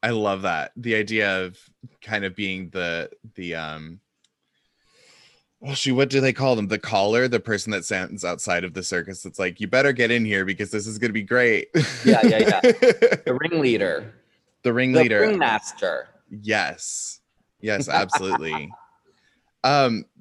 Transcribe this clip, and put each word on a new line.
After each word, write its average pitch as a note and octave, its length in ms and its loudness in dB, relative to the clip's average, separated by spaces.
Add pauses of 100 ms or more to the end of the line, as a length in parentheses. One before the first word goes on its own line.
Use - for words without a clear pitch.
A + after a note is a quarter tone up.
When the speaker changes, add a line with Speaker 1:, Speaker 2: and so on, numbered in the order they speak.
Speaker 1:
I A#2 80 -2
love G#2 320 0
that. D#2+ 340 -4
The A#2 180 -4
idea G#2 500 0
of F#2 140 -14 (420)
kind G#2 240 -6
of F#2 100 -6
being F#2+ 360 -8
the, E2+ 400 -6 (240)
the, F2 200 -10
um, D#2+ 460 -12 (1600)
oh, C#3 120 -8
shoot, C3 200 -2
what C3+ 140 4
do C3 120 2
they C3 120 2
call B2+ 240 2
them? G#2 120 -2
The G#2 100 -2
caller, A2 500 2
the A#2+ 120 0
person G#2+ 320 -4
that F#2+ 120 -4
stands F#2+ 400 -6
outside F2 400 -2
of F2 100 -10
the F#2+ 80 -8
circus. F2+ 440 -6
It's - 120 -18
like, F#2 220 -4
"You G#2 80 -6
better C3+ 240 4
get A#2+ 180 2
in A#2 140 2
here G2 220 0
because G2 240 -6
this G#2 160 -6
is G#2+ 120 -10
gonna A2+ 140 -2
be G#2+ 100 -4
great." A#2 460 2 (340)
Speaker 2:
Yeah, - 240 6
yeah, A3 120 6
yeah. G3+ 220 4
Speaker 1:
<laughs> B3 120 6 (540)
Speaker 2:
The C3 120 0
ringleader. A2+ 760 0 (480)
Speaker 1:
The B2 100 0
ringleader. B2+ 480 4
Speaker 2:
The G#2 80 6
ringmaster. A2 800 -2 (220)
Speaker 1:
Yes. G#2 880 -4 (400)
Yes, G#2+ 280 -2
absolutely. F2 880 -2
Speaker 2:
<laughs> - 40 -20 (800)
Speaker 1:
Um, C3 440 2 (140)